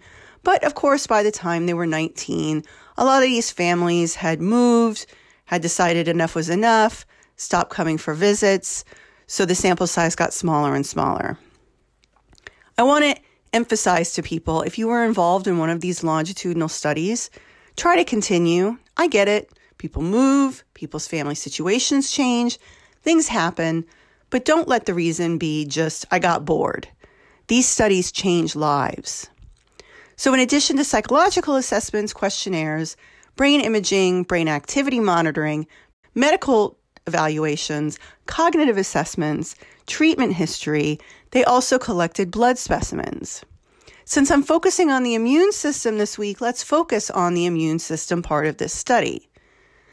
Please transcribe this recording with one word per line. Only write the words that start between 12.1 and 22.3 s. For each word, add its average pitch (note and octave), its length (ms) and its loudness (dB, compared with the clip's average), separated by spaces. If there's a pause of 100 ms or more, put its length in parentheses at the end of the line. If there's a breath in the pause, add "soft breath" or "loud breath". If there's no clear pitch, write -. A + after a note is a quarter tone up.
I A#3 60 4
want D4 220 6
to C#4+ 180 0 (300 soft breath)
emphasize G3 640 0
to E3+ 100 -4
people, D#3+ 380 -2
if - 160 -6
you A3+ 100 -2
were A#3 160 2
involved F#3+ 420 2
in F3+ 120 0
one D#3+ 120 0
of E3+ 100 -4
these F3+ 220 -4
longitudinal E3 640 -2
studies, D#3+ 640 -4 (460 soft breath)
try F4 180 2
to F4 100 4
continue. F#3 720 0 (180)
I E4+ 100 2
get G#3 220 2
it. G#3 240 0 (260 soft breath)
People C#3+ 240 -8
move, C4 640 2 (100)
people's D#3 320 -10
family E3 300 -4
situations B3 720 -2
change, A#3+ 480 0 (460 soft breath)